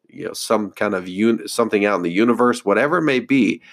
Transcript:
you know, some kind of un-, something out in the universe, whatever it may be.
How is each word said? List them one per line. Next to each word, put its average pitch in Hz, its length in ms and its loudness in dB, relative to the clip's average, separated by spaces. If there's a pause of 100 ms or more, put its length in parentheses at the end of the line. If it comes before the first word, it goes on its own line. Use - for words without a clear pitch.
you 90 180 -14
know, - 60 -10
some 107 380 -2
kind 104 240 -4
of 92 120 -6
un-, 107 400 0
something 107 380 0
out 101 120 2
in 87 60 -2
the 87 80 -2
universe, 120 540 2
whatever 123 340 2
it 165 60 -2
may 135 160 0
be. 120 420 0 (100)